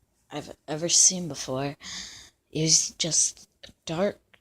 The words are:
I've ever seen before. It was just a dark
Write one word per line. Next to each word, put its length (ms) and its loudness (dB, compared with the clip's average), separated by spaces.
I've 240 -10
ever 200 -4
seen 400 4
before. 480 -4
It 100 -2
was 300 4
just 560 -2
a 60 -20
dark 340 -2